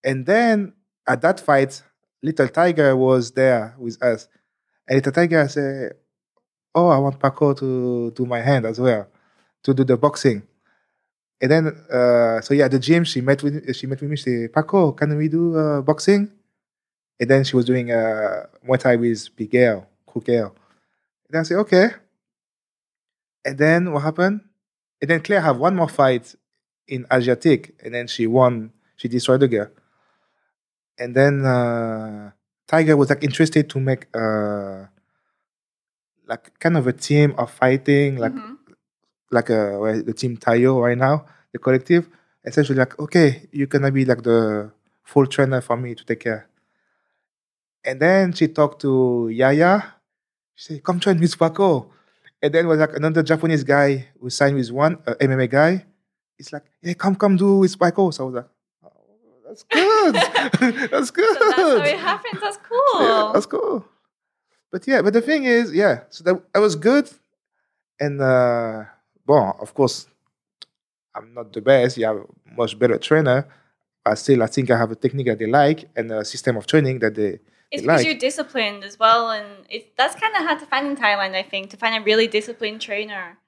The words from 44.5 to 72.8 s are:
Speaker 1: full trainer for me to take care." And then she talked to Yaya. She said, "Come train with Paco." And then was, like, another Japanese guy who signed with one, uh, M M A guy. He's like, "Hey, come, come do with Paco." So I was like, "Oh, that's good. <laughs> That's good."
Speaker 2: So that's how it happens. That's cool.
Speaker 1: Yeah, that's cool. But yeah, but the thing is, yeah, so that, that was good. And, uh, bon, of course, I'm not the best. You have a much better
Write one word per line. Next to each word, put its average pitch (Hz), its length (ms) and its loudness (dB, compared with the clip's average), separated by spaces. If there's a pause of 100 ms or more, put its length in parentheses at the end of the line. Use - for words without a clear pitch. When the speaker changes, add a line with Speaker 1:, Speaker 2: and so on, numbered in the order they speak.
Speaker 1:
full 139 240 2
trainer 135 340 0
for 120 160 -4
me 123 200 -10
to - 80 -20
take 113 160 -6
care." 110 260 -6 (1400)
And 131 160 -6
then 185 320 2
she 160 160 0
talked 151 340 -2
to 127 480 0
Yaya. 147 520 2 (720)
She - 200 -16
said, 139 100 -16
"Come 175 160 -2
train 185 200 0
with 175 180 0
Paco." 165 520 0 (500)
And 151 140 0
then 170 140 2
was, 156 100 2
like, 156 160 0
another 156 280 0
Japanese 156 420 0
guy 139 440 0 (120)
who 123 100 -12
signed 139 260 0
with 120 140 -2
one, 151 360 -2
uh, 117 140 -4
M 135 120 2
M 131 80 0
A 127 80 0
guy. 160 360 2 (540)
He's - 140 -20
like, 147 120 -16 (160)
"Hey, 175 140 -8
come, 190 220 -2
come 196 200 2
do 196 220 4
with 190 200 2
Paco." 180 320 2
So 139 140 -10
I - 20 -8
was 127 100 -10
like, 120 120 -10 (360)
"Oh, - 60 -20 (560)
that's - 180 -20
good. 381 500 2
<laughs> 254 760 0
That's - 200 -2
good." 427 280 2
Speaker 2:
So 440 120 2
that's - 60 2
how 311 280 4
it 294 140 -2
happens. 392 420 -6
That's 415 180 -8
cool. 480 420 0
Speaker 1:
Yeah, 220 320 2
that's 208 140 0
cool. - 380 -6 (880)
But 185 140 -10
yeah, 254 160 2
but 196 100 2
the 233 80 4
thing 277 240 -2
is, 233 280 2
yeah, 185 280 2 (100)
so - 140 -20
that, 180 280 -2
that 202 80 0
was 208 140 2
good. 233 340 2 (920)
And, 143 200 -4
uh, 120 640 0 (400)
bon, 131 360 2
of 107 120 -16
course, - 360 -2 (1080)
I'm 113 180 -18
not 120 200 -16
the 113 80 -10
best. 127 360 4
You 113 100 -2
have 110 100 -2
a - 80 -12 (320)
much 110 220 -2
better 117 200 2